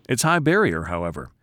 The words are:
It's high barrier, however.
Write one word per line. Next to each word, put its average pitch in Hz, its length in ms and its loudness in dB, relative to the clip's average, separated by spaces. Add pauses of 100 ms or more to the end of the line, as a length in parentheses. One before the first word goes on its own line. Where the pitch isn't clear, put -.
It's 127 160 0
high 165 160 2
barrier, 143 440 2
however. 85 460 -6 (120)